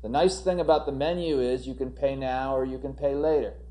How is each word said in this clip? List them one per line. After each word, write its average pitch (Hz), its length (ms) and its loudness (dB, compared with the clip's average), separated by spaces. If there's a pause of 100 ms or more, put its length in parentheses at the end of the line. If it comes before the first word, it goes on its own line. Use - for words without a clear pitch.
The 107 60 -8
nice 160 320 2
thing 180 180 0
about 156 280 4
the 143 60 -2
menu 156 480 0
is 127 280 0
you 131 60 -6
can 127 160 -4
pay 135 260 0
now 135 400 -2
or 131 80 2
you 131 140 -6
can 135 160 -8
pay 143 200 -2
later. 143 400 2 (160)